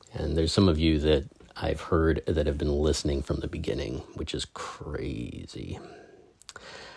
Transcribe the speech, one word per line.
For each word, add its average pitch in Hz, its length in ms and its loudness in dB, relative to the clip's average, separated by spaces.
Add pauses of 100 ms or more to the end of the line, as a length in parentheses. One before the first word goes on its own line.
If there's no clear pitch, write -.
(120)
And 76 240 -2
there's 80 160 2
some 101 160 8
of 78 120 4
you 80 220 6
that 76 240 4 (300)
I've - 260 -4
heard 80 440 4
that 78 220 2
have 69 100 0
been 76 160 0
listening 73 480 2
from - 200 -4
the - 60 -4
beginning, - 540 -4 (140)
which - 180 -8
is 71 120 -4 (100)
crazy. - 1200 -8 (1200)